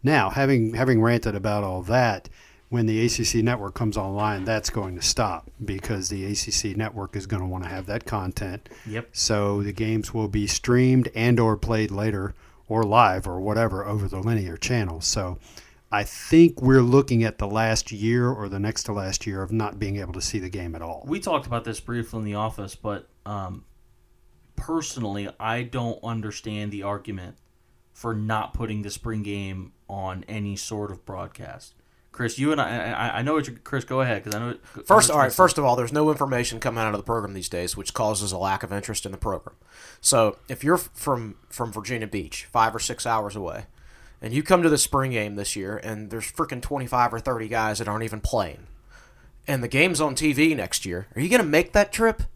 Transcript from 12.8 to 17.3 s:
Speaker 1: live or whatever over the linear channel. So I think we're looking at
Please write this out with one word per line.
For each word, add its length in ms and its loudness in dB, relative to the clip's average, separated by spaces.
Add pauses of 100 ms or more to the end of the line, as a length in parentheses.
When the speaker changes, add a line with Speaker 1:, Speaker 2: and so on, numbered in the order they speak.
Speaker 1:
live 420 6
or 140 -4
whatever 440 0
over 220 -2
the 140 -4
linear 360 -2
channel. 440 -2
So 380 -2 (540)
I 100 2
think 580 6
we're 220 8
looking 400 6
at 160 0